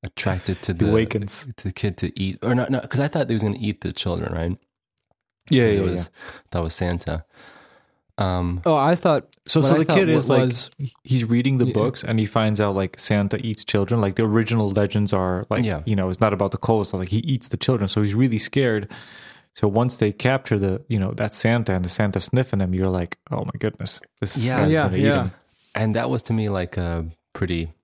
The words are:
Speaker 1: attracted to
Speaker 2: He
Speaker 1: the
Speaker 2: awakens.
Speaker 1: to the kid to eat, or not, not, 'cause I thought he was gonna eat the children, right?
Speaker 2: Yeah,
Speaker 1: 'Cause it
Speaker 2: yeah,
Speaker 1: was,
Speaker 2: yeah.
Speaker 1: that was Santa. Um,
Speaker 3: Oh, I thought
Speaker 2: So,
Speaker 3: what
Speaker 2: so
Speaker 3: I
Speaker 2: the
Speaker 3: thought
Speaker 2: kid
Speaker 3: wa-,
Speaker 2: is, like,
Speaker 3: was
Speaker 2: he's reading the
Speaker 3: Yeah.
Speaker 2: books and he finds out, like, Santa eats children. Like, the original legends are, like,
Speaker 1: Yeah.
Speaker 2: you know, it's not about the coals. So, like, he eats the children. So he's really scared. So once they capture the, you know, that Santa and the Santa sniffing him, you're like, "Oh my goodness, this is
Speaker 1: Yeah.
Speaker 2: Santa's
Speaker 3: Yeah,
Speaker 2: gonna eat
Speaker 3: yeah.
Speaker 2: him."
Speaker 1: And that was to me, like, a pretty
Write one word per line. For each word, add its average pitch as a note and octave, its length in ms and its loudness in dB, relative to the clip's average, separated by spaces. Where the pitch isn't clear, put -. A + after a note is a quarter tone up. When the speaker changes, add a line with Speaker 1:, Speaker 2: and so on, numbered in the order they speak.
Speaker 1:
attracted - 580 -4
to - 100 -4
Speaker 2:
He E2+ 60 -2
Speaker 1:
the G2+ 140 2
Speaker 2:
awakens. A2 560 0
Speaker 1:
to - 100 -8
the F#2 60 -6
kid G2+ 240 -4
to - 240 -6
eat, F#2+ 220 -4
or B2 120 2
not, B2+ 140 0
not, C3 200 -2
'cause A#2+ 100 -4
I C#3 80 0
thought D#3 200 0
he A#2 60 0
was G#2+ 100 0
gonna G#2 160 0
eat G#2 220 -4
the F2 100 -4
children, E2+ 420 -4
right? E2+ 240 -2
Speaker 2:
Yeah, C3 160 4
Speaker 1:
'Cause G#2+ 80 4
it G2+ 40 2
Speaker 2:
yeah, G2 40 2
Speaker 1:
was, F2 220 -4
Speaker 2:
yeah. - 180 -18
Speaker 1:
that F2 120 -2
was D#2+ 120 -4
Santa. F2 500 -4
Um, F2+ 480 -2
Speaker 3:
Oh, D#3+ 100 4
I D3+ 200 4
thought E3+ 320 0
Speaker 2:
So, - 140 2
Speaker 3:
what C3+ 100 4
Speaker 2:
so C#3+ 60 6
Speaker 3:
I D#3 40 2
Speaker 2:
the D#3+ 60 4
Speaker 3:
thought D#3+ 120 2
Speaker 2:
kid F#3+ 100 4
Speaker 3:
wa-, D#3+ 60 2
Speaker 2:
is, C3+ 160 2
like, C3 120 6
Speaker 3:
was B2+ 300 -2
Speaker 2:
he's A#2+ 220 2
reading B2 320 2
the A#2+ 100 4
Speaker 3:
Yeah. A#2 60 -2
Speaker 2:
books A2+ 300 0
and A2+ 140 0
he A2 80 2
finds G#2+ 360 2
out, G2+ 140 2
like, F#2+ 240 -2
Santa G2+ 460 0
eats A2 200 -6
children. G#2+ 340 2
Like, G2 160 2
the A2+ 80 2
original A2 480 2
legends G2+ 400 2
are, F#2 380 0
like, A2+ 160 0
Speaker 1:
Yeah. E2+ 200 -2
Speaker 2:
you A2 120 0
know, F#2 120 0
it's F#2 120 -2
not G#2+ 120 4
about G2 180 0
the F#2+ 60 -6
coals. G#2+ 320 2
So, F#2+ 80 -6
like, F#2 120 -4
he G2+ 100 0
eats C3+ 300 -4
the - 80 -4
children. G#2 320 0
So G#2+ 120 0
he's G2+ 140 0
really A#2+ 220 2
scared. A2 520 0
So - 140 0
once A#2 300 2
they G#2+ 160 2
capture B2+ 440 0
the, G2 300 0
you A2+ 120 0
know, F#2+ 140 0
that G#2+ 200 -4
Santa A2+ 400 0
and F#2 100 0
the F2+ 60 -4
Santa G2+ 300 -2
sniffing A#2+ 420 0
him, F2+ 120 0
you're F#2 160 0
like, F2+ 280 -4
"Oh - 140 -4
my - 140 -10
goodness, - 420 -6
this - 180 -6
is A2 80 -2
Speaker 1:
Yeah. B2+ 120 0
Speaker 2:
Santa's - 160 4
Speaker 3:
Yeah, D#3+ 100 4
Speaker 2:
gonna F#2 140 0
eat C3+ 60 4
Speaker 3:
yeah. C#3+ 200 4
Speaker 2:
him." F#2 80 -4
Speaker 1:
And A2 220 0
that A#2+ 140 0
was B2+ 140 0
to A#2 100 -2
me, A2 160 0
like, F#2 280 -2
a E2+ 280 -2
pretty E2+ 400 -4